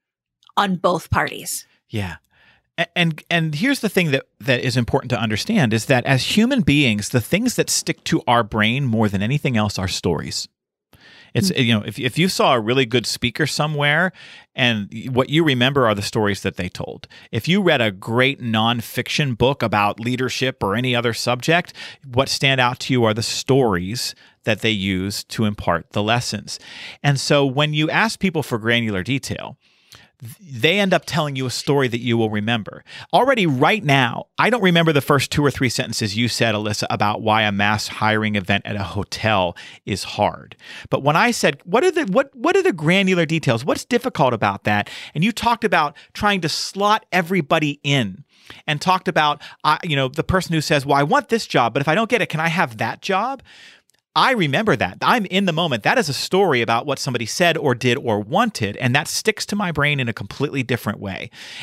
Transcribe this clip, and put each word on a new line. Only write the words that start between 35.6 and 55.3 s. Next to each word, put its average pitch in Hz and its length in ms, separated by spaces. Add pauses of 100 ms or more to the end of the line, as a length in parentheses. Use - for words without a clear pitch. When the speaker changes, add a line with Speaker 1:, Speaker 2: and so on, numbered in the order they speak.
Speaker 2:
sentences 107 480
you 120 100
said, 117 280
Alyssa, 107 340
about 107 320
why 110 220
a 104 80
mass 104 360
hiring 107 480
event 101 300
at 107 100
a 101 80
hotel 95 720 (300)
is 104 180
hard. - 520 (340)
But 139 140
when 147 120
I 214 140
said, 170 340
"What 220 200
are 359 80
the, 311 140
what, 233 300
what 294 220
are 381 60
the 359 100
granular 175 540
details? 139 360
What's - 220
difficult 156 480
about 104 300
that?" 104 260 (240)
And 151 100
you 220 80
talked 233 320
about 170 320 (180)
trying 202 280
to 160 80
slot 208 640
everybody 160 720
in 131 400 (420)
and 151 160
talked 185 260
about, 151 320 (240)
uh, 151 200
you 156 120
know, 135 120
the 143 160
person 180 320
who 156 60
says, 143 220
"Well, 139 140
I 143 60
want 233 260
this 226 160
job, 120 280
but - 80
if - 60
I 156 60
don't 220 160
get 220 140
it, - 60
can 156 100
I 165 100
have 160 280
that 113 260
job?" 220 400 (720)
I 196 180
remember 190 440
that. 95 260
I'm 196 260
in 196 180